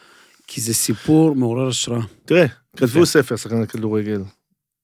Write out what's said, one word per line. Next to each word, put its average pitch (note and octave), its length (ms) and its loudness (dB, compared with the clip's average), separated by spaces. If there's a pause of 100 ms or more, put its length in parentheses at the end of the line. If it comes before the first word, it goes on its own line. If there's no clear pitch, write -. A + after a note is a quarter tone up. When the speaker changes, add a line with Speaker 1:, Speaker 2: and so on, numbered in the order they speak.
(480)
Speaker 1:
כי - 140 -12
זה A2+ 120 -4
סיפור D#3 600 2
מעורר B2+ 320 -2
השראה. A#2+ 320 -4 (260)
Speaker 2:
תראה, E3+ 200 4 (320)
כתבו B2+ 220 0
Speaker 1:
יפה. E3+ 60 6
Speaker 2:
ספר, C3+ 300 2
שחקן A2+ 260 -4
הכדורגל. G#2+ 600 -4 (640)